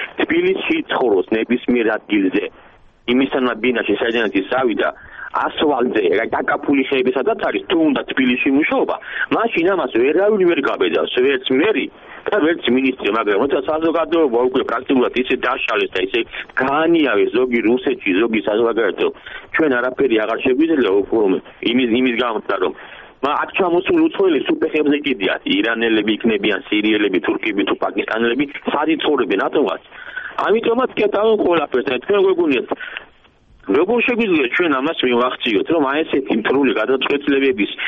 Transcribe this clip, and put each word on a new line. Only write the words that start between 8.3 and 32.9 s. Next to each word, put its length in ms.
მუშაობა, 460
მაშინ 420
ამას 260
ვერავინ 480
ვერ 180
გაბედავს, 560
ვერც 320
მერი 380
და 180
ვერც 280
მინისტრი, 460
მაგრამ 280
როცა 220
საზოგადოება 800
უკვე 240
პრაქტიკულად 500
ისე 220
დაშალეს 540
და 120
ისე 180
გაანიავეს 800
ზოგი 300
რუსეთში, 520
ზოგი 300
საზოგადოება, 680
ჩვენ 240
არაფერი 440
აღარ 240
შეგვიძლია, 520
უფრო 260
იმის, 300
იმის 260
გამო, 220
რომ 160
მა-, 200
აქ 140
ჩამოსული 500
უცხოელი 400
სუპეხებზე 580
კიდიათ, 460
ირანელები 680
იქნებიან, 500
სირიელები, 580
თურქები 440
თუ 120
პაკისტანელები, 680
სად 260
იცხოვრებენ, 520
რატომღაც. 420
ამიტომაც 560
კეტავენ 440
ყველაფერს 500
და 100
თქვენ 240
გვეგონიათ, 480